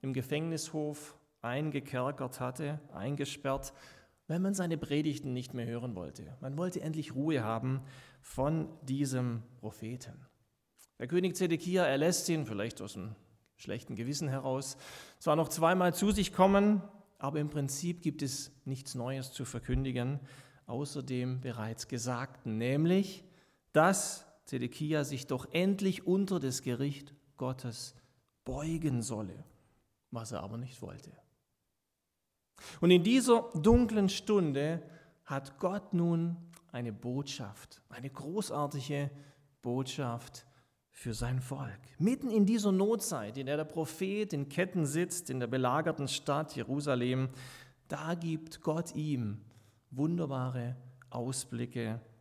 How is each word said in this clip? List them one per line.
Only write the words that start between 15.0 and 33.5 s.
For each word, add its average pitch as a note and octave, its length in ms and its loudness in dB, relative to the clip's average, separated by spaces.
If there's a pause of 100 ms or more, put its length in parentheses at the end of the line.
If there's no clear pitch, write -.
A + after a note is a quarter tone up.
zwar D3+ 180 4
noch D#3+ 140 2
zweimal F3 460 4
zu G3+ 160 4
sich G3+ 220 2
kommen, G3+ 500 8 (340)
aber D3 220 -2
im D3 100 0
Prinzip D3+ 540 -2
gibt D3 180 -2
es C3 300 -4 (120)
nichts C3 300 -6
Neues C3 400 -4
zu - 100 -6
verkündigen, B2+ 760 0 (480)
außer C#3+ 340 -4
dem B2+ 400 -2
bereits A2+ 460 -6
Gesagten, B2 720 -4
nämlich, D#3+ 640 2 (480)
dass F3+ 560 4 (180)
Zedekia D3 580 -2
sich C3+ 220 -4
doch - 260 -2
endlich F#3+ 540 2
unter F#3 340 2
das C3 220 -2
Gericht C3+ 540 -2 (200)
Gottes B2+ 600 -6 (500)
beugen D3 560 0
solle, G#2+ 420 -6 (680)
was A2+ 200 -8
er E2+ 120 -6
aber G2+ 140 -8
nicht B2+ 260 -10
wollte. G2 280 -14 (1700)
Und F3 120 8
in F3 120 10
dieser A#3 520 6